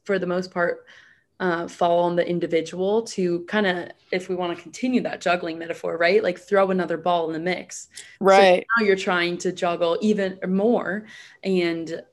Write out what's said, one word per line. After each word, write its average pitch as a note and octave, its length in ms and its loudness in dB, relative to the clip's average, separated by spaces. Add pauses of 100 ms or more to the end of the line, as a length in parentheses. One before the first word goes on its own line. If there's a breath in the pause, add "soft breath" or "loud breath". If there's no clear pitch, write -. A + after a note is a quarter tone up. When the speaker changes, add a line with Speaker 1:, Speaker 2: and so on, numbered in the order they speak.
Speaker 1:
for G3 140 -2
the F3+ 80 -4
most F3+ 240 -4
part, - 360 -2 (520 soft breath)
uh, E3+ 300 -2
fall E3+ 300 2
on F3 180 2
the E3+ 100 2
individual F3 760 -2
to F3 420 -2
kinda, F#3 460 -2 (200)
if F#3 200 -4
we F#3 40 -4
wanna F3 220 -4
continue A3+ 460 -2
that - 180 -6
juggling F3 380 -2
metaphor, E3+ 400 -6
right? F#3 240 4
Like, F3+ 160 -2
throw G3 320 2
another F3 260 0
ball E3+ 300 0
in D#3+ 80 -4
the D#3 40 -6
mix. - 500 -6 (320 loud breath)
So - 40 -2
Speaker 2:
Right. F#3+ 420 8 (120)
Speaker 1:
now A3 80 2
you're G3 100 4
trying F3 420 0
to F3+ 140 -4
juggle E3+ 480 0
even G3 380 -2 (100)
more. G3+ 560 0 (400 loud breath)
And E3 580 -2 (100)